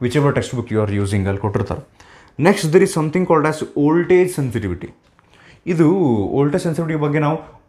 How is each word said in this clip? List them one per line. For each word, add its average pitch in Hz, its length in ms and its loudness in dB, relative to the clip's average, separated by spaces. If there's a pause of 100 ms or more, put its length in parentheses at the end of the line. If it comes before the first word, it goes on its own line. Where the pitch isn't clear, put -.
whichever 139 300 2
textbook 117 400 -4
you 107 140 0
are 101 180 -2
using 98 220 0
ಅಲ್ಲಿ 98 140 -2
ಕೊಟ್ಟಿರ್ತಾರೆ. 104 480 -4 (560)
Next 202 220 2
there 175 160 6
is 190 160 0
something 156 280 0
called 156 200 2
as 147 420 -2
voltage 175 520 2
sensitivity. 104 500 -4 (760)
ಇದು 165 240 2 (420)
ವೋಲ್ಟೇಜ್ 147 300 0
ಸೆನ್ಸಿಟಿವಿಟಿ 160 380 -4
ಬಗ್ಗೆ 147 180 0
ನಾವು 147 360 -4 (140)